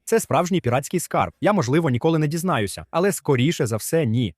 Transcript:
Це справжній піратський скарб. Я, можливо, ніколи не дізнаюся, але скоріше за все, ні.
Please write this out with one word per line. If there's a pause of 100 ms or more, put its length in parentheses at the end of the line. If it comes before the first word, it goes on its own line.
Це
справжній
піратський
скарб.
Я,
можливо,
ніколи
не
дізнаюся,
але
скоріше
за
все,
ні.